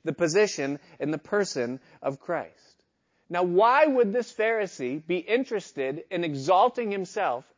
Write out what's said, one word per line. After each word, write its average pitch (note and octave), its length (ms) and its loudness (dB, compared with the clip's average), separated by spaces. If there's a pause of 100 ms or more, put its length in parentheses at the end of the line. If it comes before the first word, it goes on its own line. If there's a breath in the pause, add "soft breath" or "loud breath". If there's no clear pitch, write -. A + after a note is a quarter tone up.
the D#3 100 -4
position D#3+ 640 0 (200 loud breath)
and D3 120 -2
the D#3 60 -4
person C3+ 600 -4 (200 soft breath)
of C#3 200 -6
Christ. C3+ 320 -6 (760)
Now, F3 140 -2
why A3+ 460 4
would A#3+ 260 2
this A#3+ 180 -4
Pharisee F#3 760 -2
be F3 100 0
interested E3+ 920 -4
in F3 120 -4
exalting F#3 680 2
himself F3+ 520 -4 (140)